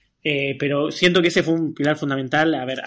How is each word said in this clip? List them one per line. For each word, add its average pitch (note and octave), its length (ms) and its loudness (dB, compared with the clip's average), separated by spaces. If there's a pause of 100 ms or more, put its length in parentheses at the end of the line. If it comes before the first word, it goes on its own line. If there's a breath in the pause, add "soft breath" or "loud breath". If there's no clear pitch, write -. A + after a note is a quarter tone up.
(240)
Eh, C#3 360 -2
pero C#3+ 320 0
siento F3+ 300 2
que E3+ 80 4
ese F3 120 2
fue D#3+ 140 2
un D#3+ 180 -2
pilar D3 240 0
fundamental. C#3+ 580 0
A C3 100 -4
ver, C3 220 -6